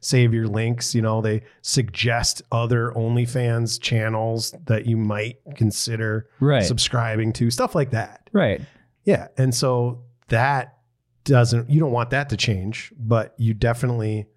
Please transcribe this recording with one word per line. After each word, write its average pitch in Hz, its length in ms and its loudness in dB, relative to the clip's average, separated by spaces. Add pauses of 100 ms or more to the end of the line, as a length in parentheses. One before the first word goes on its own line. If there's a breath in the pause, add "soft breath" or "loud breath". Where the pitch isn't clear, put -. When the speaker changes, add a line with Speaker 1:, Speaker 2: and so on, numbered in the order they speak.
Speaker 1:
save 123 340 4
your 113 140 0
links. 113 440 -2
You 117 100 2
know, 110 180 0
they 110 220 0 (180 soft breath)
suggest 120 920 -2
other 117 460 0
OnlyFans 117 840 0
channels 113 720 -2 (140)
that 110 200 0
you 113 100 2
might 107 400 -2 (180)
consider 110 720 -2 (140)
Speaker 2:
Right. 131 240 4
Speaker 1:
subscribing 113 720 0
to, 120 180 0
stuff 247 240 -2
like 135 140 0
that. - 420 -6
Speaker 2:
Right. 131 280 2 (440 loud breath)
Speaker 1:
Yeah. - 240 2 (100)
And 131 160 2
so 123 480 0 (240)
that 131 520 0 (440)
doesn't, 120 480 4
you 151 80 6
don't 147 140 2
want 120 180 -2
that 139 200 -2
to 110 60 -2
change, 101 600 -4
but 113 400 0
you 113 160 0
definitely 113 720 -2 (100)